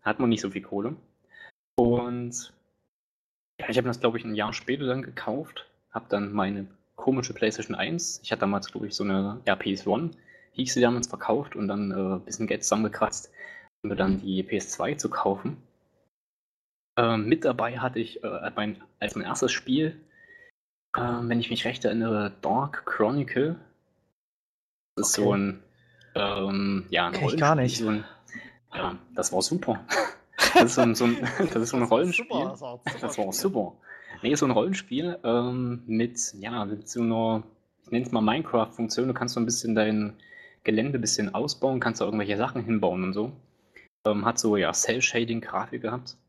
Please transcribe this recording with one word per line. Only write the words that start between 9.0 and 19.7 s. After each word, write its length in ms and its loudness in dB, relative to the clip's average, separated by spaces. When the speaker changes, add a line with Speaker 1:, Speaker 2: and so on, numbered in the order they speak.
Speaker 1:
eine, 420 0
ja, 100 4
P 160 -2
S 140 -4
one, 240 0
hieß 220 -4
sie 60 2
damals, 260 4
verkauft 500 -2
und 120 -2
dann, 220 -2
äh, 260 0
ein 80 -8
bisschen 220 -6
Geld 160 -2
zusammengekratzt, 680 0
um 80 -4
mir 60 -2
dann 220 2
die 240 -2
P 140 -4
S 140 -4
zwei 240 -2
zu 160 -4
kaufen. 460 -2
Ähm, 280 2
mit 180 2
dabei 340 0
hatte 200 -2
ich, 240 -6
äh, 320 -6
mein, 280 -4
als 160 -4
mein 100 -4
erstes 260 0
Spiel, 480 0